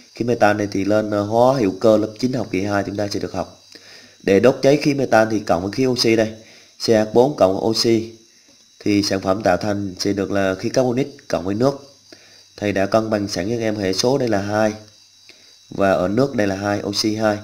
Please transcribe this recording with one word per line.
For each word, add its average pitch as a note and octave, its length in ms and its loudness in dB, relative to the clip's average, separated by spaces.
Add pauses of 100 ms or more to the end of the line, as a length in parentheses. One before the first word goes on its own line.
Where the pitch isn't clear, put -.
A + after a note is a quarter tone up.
(160)
Khí A#2 100 -6
metan G#2+ 320 2
này G#2 140 -2
thì F#2+ 140 -2
lên, G#2 260 0
ờ, G#2 120 0
hóa A#2 300 4
hữu A2 260 0
cơ A2 180 6
lớp G#2+ 220 -2
chín B2+ 140 -2
học A#2 180 -6
kỳ F#2 100 -2
hai G2+ 240 -2
chúng F#2+ 100 -8
ta G#2 120 -4
sẽ G2 120 -6
được F2 120 -8
học. - 320 -10 (600)
Để G2 160 4
đốt B2 220 4
cháy C#3 160 4
khí C#3+ 160 0
metan A2+ 380 2
thì G#2+ 80 -2
cộng F2 240 -2
với G2 80 -6
khí C3 140 -2
oxy A#2 300 2
đây, A2 120 2 (580)
C - 40 2
H A2 240 2
bốn C3 220 4
cộng F#2+ 300 2
oxy A2 460 0 (680)
thì G2+ 240 2
sản G2 180 -4
phẩm G2 220 0
tạo F#2 140 4
thành G2+ 420 -4
sẽ G2+ 140 -2
được G2 180 -4
là G2 240 0
khí A2 140 -6
carbonic B2+ 580 -2
cộng E2+ 180 -4
với G2+ 100 -2
nước. C#3 400 -2 (600)
Thầy G#2 140 -2
đã G2 140 0
cân A2 240 0
bằng G#2 180 -2
sẵn F#2 220 -6
cho A#2+ 60 -4
em A2 200 -4
hệ F#2+ 180 -2
số B2 240 0
đây B2+ 120 -2
là G2+ 120 0
hai G#2 320 0 (960)
và G2 220 0
ở F2 160 2
nước B2+ 280 -2
đây G#2 120 0
là F#2+ 80 -2
hai, G2+ 280 -4
oxy G#2+ 320 -2
hai, G#2+ 280 0